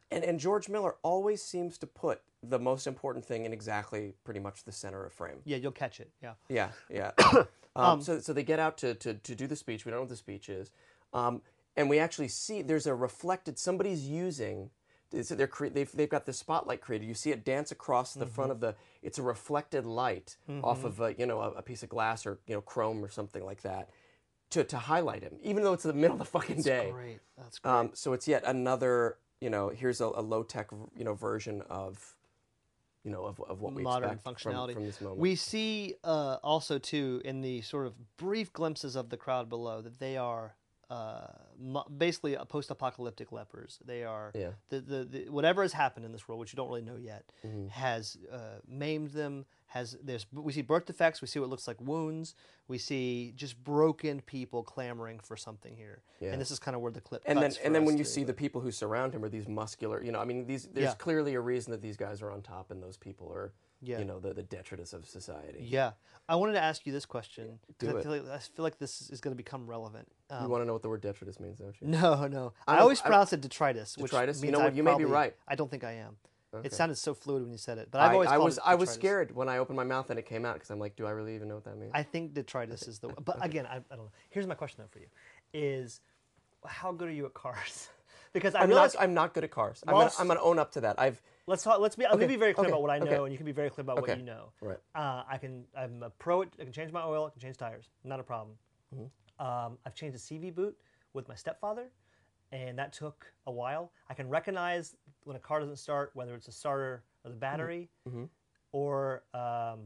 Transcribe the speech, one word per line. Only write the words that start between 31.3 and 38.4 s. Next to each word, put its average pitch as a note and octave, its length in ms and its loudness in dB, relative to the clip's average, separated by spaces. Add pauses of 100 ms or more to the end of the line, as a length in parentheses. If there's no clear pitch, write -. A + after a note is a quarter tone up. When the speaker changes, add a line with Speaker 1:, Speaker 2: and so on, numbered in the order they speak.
Speaker 1:
of, F#2+ 440 -10 (880)
you G#2+ 80 -8
know, F#2+ 140 -6
of, G2+ 240 -8
of F#2+ 100 -6
what G#2 140 -6
we C3+ 100 -6
Speaker 2:
Modern B2 280 0
Speaker 1:
expect G#2+ 120 -8 (200)
from, C3+ 100 -2
Speaker 2:
functionality. B2 220 -4
Speaker 1:
from G#2 100 -4
this G#2 160 -8
moment. G2 180 -6
Speaker 2:
We F#3 160 4
see, A3 600 -4 (100)
uh, D3 380 0
also, D3 360 2
too, C3+ 460 -2
in C3+ 160 -4
the B2+ 200 -4
sort C#3 260 -4
of A2 60 -8 (240)
brief G3 360 -2